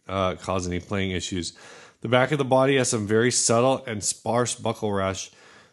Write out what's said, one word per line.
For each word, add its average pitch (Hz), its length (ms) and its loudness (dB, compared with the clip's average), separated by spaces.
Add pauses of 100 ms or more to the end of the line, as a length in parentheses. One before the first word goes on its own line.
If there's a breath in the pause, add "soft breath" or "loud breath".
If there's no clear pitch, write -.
uh, 92 280 -2
cause 92 320 -4
any 87 120 -4
playing 95 320 -4
issues. 90 400 -6 (480 loud breath)
The - 80 -8
back 127 240 4
of 151 60 0
the 139 80 0
body 131 320 4
has 127 120 2
some 107 180 -2
very 113 240 4
subtle 120 540 2
and 107 180 -6
sparse 117 520 -2
buckle 110 380 -4
rash 95 380 -2 (420 soft breath)